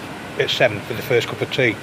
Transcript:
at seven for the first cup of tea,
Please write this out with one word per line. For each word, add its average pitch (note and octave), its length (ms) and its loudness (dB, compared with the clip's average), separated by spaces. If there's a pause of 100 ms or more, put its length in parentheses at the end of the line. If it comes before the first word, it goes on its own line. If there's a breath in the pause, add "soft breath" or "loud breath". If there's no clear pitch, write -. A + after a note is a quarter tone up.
(400)
at C3+ 100 2
seven G#2+ 320 4
for - 140 -6
the - 80 -6
first A#2+ 240 2
cup - 120 -6
of - 140 -4
tea, A#2+ 300 2